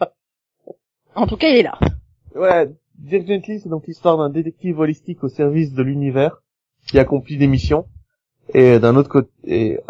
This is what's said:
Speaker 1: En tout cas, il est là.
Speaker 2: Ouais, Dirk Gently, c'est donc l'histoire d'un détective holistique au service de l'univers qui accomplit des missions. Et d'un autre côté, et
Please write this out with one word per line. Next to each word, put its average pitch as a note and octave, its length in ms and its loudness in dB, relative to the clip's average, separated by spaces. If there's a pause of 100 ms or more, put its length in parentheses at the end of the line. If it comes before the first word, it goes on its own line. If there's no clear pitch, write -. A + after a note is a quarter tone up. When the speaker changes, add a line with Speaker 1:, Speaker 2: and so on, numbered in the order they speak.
(1160)
Speaker 1:
En A#3 120 -2
tout A3+ 100 -4
cas, D#4+ 140 0
il C4+ 60 4
est A3+ 60 6
là. - 160 -8 (560)
Speaker 2:
Ouais, E3+ 360 2 (260)
Dirk E3 300 -4
Gently, G3+ 340 -6
c'est G3+ 80 -14
donc D#3+ 180 -8
l'histoire E3 300 0
d'un D3+ 140 -2
détective D#3+ 480 -6
holistique D#3 440 -4
au C#3 60 -4
service D3 460 -2
de C3 80 -2
l'univers C#3 600 -2 (440)
qui - 120 2
accomplit C#3 380 0
des C#3 100 2
missions. D3 400 0 (680)
Et B2+ 240 6
d'un A#2 180 4
autre C#3 140 2
côté, C3+ 180 0 (160)
et - 460 -4